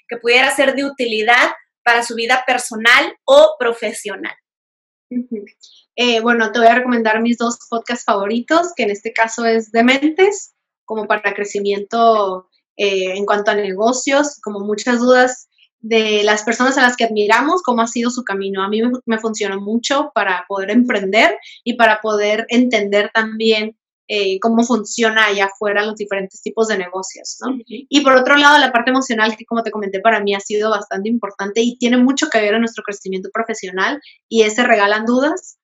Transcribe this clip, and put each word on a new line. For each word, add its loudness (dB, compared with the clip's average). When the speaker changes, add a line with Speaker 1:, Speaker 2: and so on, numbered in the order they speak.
Speaker 1:
que -8
pudiera 2
ser 2
de -2
utilidad 0
para 2
su -8
vida 0
personal 0
o 6
profesional. -6
Speaker 2:
Ujú. -6
Eh, 2
bueno, 0
te -2
voy 6
a 8
recomendar 0
mis 0
dos -4
podcasts -6
favoritos, 0
que -4
en 0
este -8
caso -2
es 0
Dementes, 2
como -6
para -2
crecimiento, 0
eh, -2
en -4
cuanto 0
a 0
negocios, 0
como -8
muchas -2
dudas 2
de 0
las 2
personas 0
a 4
las 2
que 0
admiramos, 2
cómo 0
ha 0
sido -2
su -8
camino. -4
A -4
mí -2
me, 0
me -2
funcionó -4
mucho -2
para -2
poder -6
emprender 2
y -4
para 2
poder -2
entender 0
también, -2
eh, -2
cómo 2
funciona 0
allá 0
afuera -2
los -6
diferentes -8
tipos -2
de -2
negocios, -10
¿no? -6
Speaker 1:
Ujú. -8
Speaker 2:
Y -2
por 4
otro 4
lado, 4
la 2
parte 0
emocional, 0
que -20
como -4
te -6
comenté, -6
para 2
mí -2
ha -4
sido -4
bastante -4
importante -4
y -2
tiene 2
mucho 2
que 2
ver 0
en 0
nuestro -4
crecimiento -8
profesional, -4
y 4
ese 2
Regalan 2
Dudas. -2